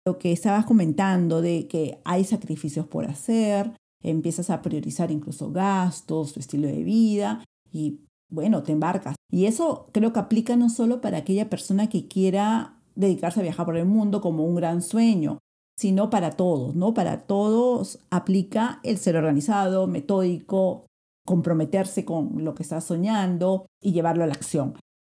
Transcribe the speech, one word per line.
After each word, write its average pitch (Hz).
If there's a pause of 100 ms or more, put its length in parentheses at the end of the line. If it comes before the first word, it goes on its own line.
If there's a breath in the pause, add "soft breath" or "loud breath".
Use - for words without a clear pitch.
lo 180
que 175
estabas 202
comentando 180
de 170
que 156
hay 185
sacrificios 160
por 160
hacer, 208 (300)
empiezas 160
a 160
priorizar 156
incluso 151
gastos, 180
tu -
estilo 143
de -
vida 214 (280)
y, 151 (300)
bueno, 165
te 160
embarcas. 156 (160)
Y 180
eso 294
creo 220
que 226
aplica 226
no 240
solo 240
para 180
aquella 196
persona 196
que 190
quiera 202 (160)
dedicarse 185
a -
viajar 170
por 165
el 170
mundo 208
como 160
un 175
gran 170
sueño, 202 (400)
sino 202
para 160
todos, 156
¿no? 185
Para 170
todos 214 (100)
aplica 196
el 208
ser 170
organizado, 185
metódico, 185 (380)
comprometerse 170
con 156
lo 151
que 165
estás 160
soñando 185 (140)
y 202
llevarlo 165
a -
la 139
acción. 139 (420)